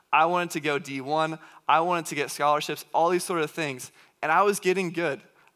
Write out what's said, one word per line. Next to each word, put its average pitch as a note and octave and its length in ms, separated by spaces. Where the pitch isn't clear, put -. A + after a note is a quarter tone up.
I D#3 140
wanted F3 260
to E3 80
go D3 180
D C#3 220
one. D#3 380
I D3+ 120
wanted E3+ 260
to - 80
get C#3+ 160
scholarships, D3+ 540
all E3 140
these F3+ 160
sort E3+ 160
of D3+ 100
things. C#3 400
And D3+ 80
I F3 120
was G3+ 180
getting F#3 300
good. D#3 300